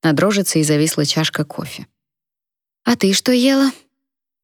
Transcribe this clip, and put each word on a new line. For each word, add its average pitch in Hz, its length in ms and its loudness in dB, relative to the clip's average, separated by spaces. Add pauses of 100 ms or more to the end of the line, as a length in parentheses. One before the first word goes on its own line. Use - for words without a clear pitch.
Над 156 160 2
рожицей 190 440 0
зависла 151 420 0
чашка 160 400 -2
кофе. - 420 -14 (960)
"А 240 100 2
ты 196 180 0
что - 180 0
ела?" 269 400 2 (720)